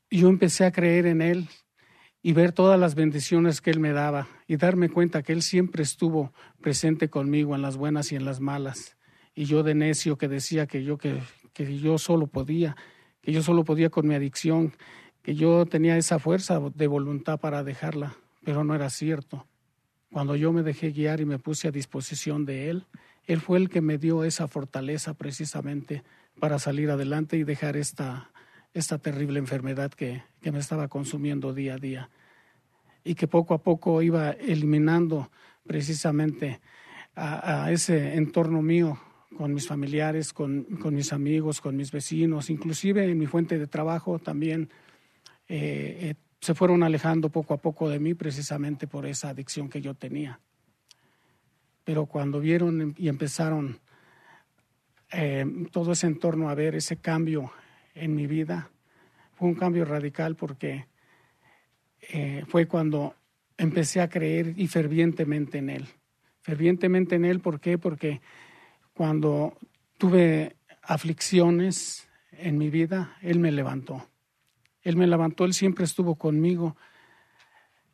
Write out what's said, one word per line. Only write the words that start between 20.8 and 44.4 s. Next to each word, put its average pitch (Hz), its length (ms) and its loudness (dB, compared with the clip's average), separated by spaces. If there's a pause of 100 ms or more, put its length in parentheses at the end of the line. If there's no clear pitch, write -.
guiar 151 300 -2
y 151 60 0
me 143 120 -2
puse 156 300 -4
a - 20 0
disposición 143 760 -6
de 135 240 -6
Él, 185 160 -6 (400)
Él 165 140 0
fue 180 180 2
el 185 100 4
que 175 140 0
me 156 160 0
dio 160 260 2
esa 160 240 -2
fortaleza 143 640 -6
precisamente 143 880 -8 (380)
para 147 180 2
salir 147 320 -2
adelante 147 460 -2
y 156 80 2
dejar 147 320 -4
esta, 131 540 -6 (420)
esta 160 260 -4
terrible 143 400 -2
enfermedad 135 520 -4
que, 127 320 -8 (180)
que 160 100 -4
me 143 100 -4
estaba 147 280 -4
consumiendo 143 640 -4
día 135 220 -4
a 135 40 -10
día. 131 320 -10 (960)
Y 175 60 0
que 165 120 -2
poco 170 280 2
a 156 80 -2
poco 165 400 2
iba 165 300 2
eliminando 156 960 2 (360)
precisamente 151 960 -2 (540)
a, 151 500 -4
a 160 80 0
ese 156 440 0
entorno 160 440 2
mío, 160 400 2 (340)
con 143 200 -4
mis 143 120 -4
familiares, 151 680 -4
con, 139 300 -4
con 160 300 -6
mis 143 200 -4
amigos, 151 480 -2
con 135 120 -6
mis 139 160 -6
vecinos, 156 600 -2
inclusive 180 540 0
en 175 120 0
mi 156 100 0
fuente 170 320 0
de 147 80 -4
trabajo 165 520 -4
también, 156 500 -4 (800)